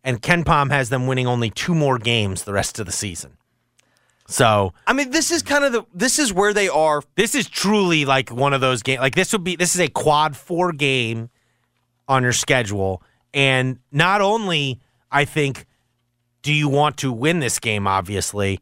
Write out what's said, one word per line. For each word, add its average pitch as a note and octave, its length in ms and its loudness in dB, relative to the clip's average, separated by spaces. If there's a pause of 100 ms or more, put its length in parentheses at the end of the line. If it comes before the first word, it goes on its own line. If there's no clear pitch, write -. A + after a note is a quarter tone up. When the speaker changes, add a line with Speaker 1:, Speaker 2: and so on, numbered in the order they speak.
Speaker 1:
and A#2+ 200 -4
KenPom D3+ 480 2
has C#3 180 0
them B2+ 180 -2
winning B2+ 200 0
only A#2+ 240 0
two - 240 -2
more C#3 240 2
games G#2 460 0
the G2+ 80 -8
rest G2 280 -2
of G2 60 -6
the E2 60 -8
season. E2 440 -8 (880)
So G#2 460 2 (140)
Speaker 2:
I G#3 60 2
mean, C4+ 180 -2
this D#4 200 0
is E4 120 0
kind C#4+ 220 0
of C4+ 80 0
the, A#3 120 -2 (100)
this A#3+ 240 0
is B3+ 140 2
where G3+ 200 2
they G3+ 160 2
are. D3+ 340 2 (120)
Speaker 1:
This A3+ 200 0
is A#3 140 0
truly, F#3 560 2
like, C3+ 260 2
one C3+ 220 0
of C3+ 80 0
those B2+ 220 0
games. C3 180 -2
Like, C3 140 0
this F3+ 180 0
would F#3+ 120 -2
be, F3+ 120 -4
this E3+ 180 0
is F3+ 60 0
a E3 80 0
quad D3+ 480 0
four F3 360 -2
game B2 580 -2 (800)
on C3 140 2
your B2 100 2
schedule. G2+ 720 -2 (300)
And C3 460 0 (140)
not F3+ 280 2
only, F#3 600 -2 (320)
I C#3+ 120 2
think, C#3 400 -4 (800)
do D3 100 -2
you D3 160 2
want D3 300 2
to C3+ 140 -2
win D3+ 260 0
this B2 200 -2
game, G#2 280 -2
obviously, F#2+ 760 -2